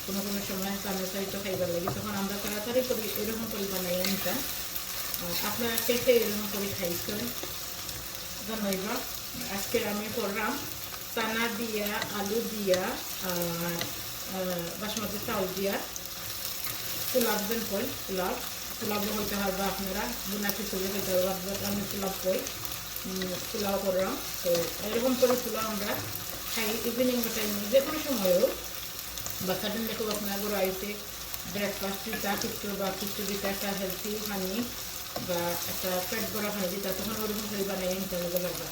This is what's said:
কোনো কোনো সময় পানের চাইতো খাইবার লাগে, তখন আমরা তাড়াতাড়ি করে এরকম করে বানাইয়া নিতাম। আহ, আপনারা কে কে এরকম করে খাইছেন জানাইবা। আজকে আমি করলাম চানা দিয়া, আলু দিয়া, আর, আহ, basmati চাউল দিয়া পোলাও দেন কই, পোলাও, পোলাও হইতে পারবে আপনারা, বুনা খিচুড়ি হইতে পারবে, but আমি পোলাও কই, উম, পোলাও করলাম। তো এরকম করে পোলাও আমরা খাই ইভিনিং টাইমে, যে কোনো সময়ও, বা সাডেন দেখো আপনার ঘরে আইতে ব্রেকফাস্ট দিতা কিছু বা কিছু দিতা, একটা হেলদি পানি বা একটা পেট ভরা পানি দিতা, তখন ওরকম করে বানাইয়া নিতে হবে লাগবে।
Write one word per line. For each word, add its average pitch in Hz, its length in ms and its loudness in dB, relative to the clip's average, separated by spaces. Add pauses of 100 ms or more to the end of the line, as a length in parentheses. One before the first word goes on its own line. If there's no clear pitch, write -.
কোনো 196 220 0
কোনো 202 220 0
সময় 196 260 0 (100)
পানের 190 280 0
চাইতো 196 320 0
খাইবার 180 300 2
লাগে, 175 220 0
তখন 202 260 -2
আমরা 196 200 0
তাড়াতাড়ি 214 460 2
করে 214 160 2 (160)
এরকম 226 320 0
করে 202 120 0 (100)
বানাইয়া 180 360 2
নিতাম। 190 300 2
আহ, - 920 -4 (140)
আপনারা 226 280 0 (100)
কে 240 80 4 (100)
কে 254 80 8 (100)
এরকম 208 300 0
করে 202 160 0 (100)
খাইছেন 185 420 0 (1300)
জানাইবা। 208 480 0 (600)
আজকে 202 220 0 (160)
আমি 214 140 0 (120)
করলাম 214 340 0 (600)
চানা 226 300 2 (140)
দিয়া, 214 300 0 (300)
আলু 196 200 2 (140)
দিয়া, 190 300 4 (480)
আর, 170 480 0 (580)
আহ, 180 260 0 (180)
basmati 208 460 -2
চাউল 208 200 2 (100)
দিয়া 196 180 0 (1400)
পোলাও 226 280 6 (100)
দেন 226 120 0 (100)
কই, 214 160 2 (200)
পোলাও, 180 280 0 (440)
পোলাও 208 220 0 (160)
হইতে 202 260 0
পারবে 190 200 0 (100)
আপনারা, 196 300 0 (260)
বুনা 202 280 2
খিচুড়ি 196 380 0
হইতে 190 200 0
পারবে, 180 320 4
but 196 220 -2
আমি 202 220 2
পোলাও 196 220 0 (120)
কই, 190 140 4 (680)
উম, 185 260 -2 (180)
পোলাও 196 340 0
করলাম। 190 300 2 (280)
তো 175 80 2 (360)
এরকম 233 340 4
করে 247 140 8 (100)
পোলাও 220 280 0
আমরা 208 200 0 (600)
খাই 220 160 2 (200)
ইভিনিং 247 280 4 (200)
টাইমে, 208 360 0
যে 269 140 10
কোনো 311 200 0
সময়ও, 196 400 6 (1000)
বা 180 140 2
সাডেন 214 280 0
দেখো 214 160 -2 (120)
আপনার 202 260 -2
ঘরে 202 200 2
আইতে 190 260 0 (680)
ব্রেকফাস্ট 196 520 -2
দিতা 208 240 -2 (120)
কিছু 208 260 -2 (120)
বা 190 80 2 (120)
কিছু 208 280 -2
দিতা, 196 260 -2
একটা 202 140 -2 (100)
হেলদি 190 320 -2 (180)
পানি 190 220 -2 (760)
বা 175 100 2 (340)
একটা 185 180 -2 (180)
পেট 220 240 0
ভরা 208 220 0
পানি 190 200 0
দিতা, 202 140 -2 (100)
তখন 214 260 -2
ওরকম 202 260 -2
করে 202 200 0
বানাইয়া 185 300 0
নিতে 180 220 -2
হবে 175 240 2
লাগবে। 156 260 -2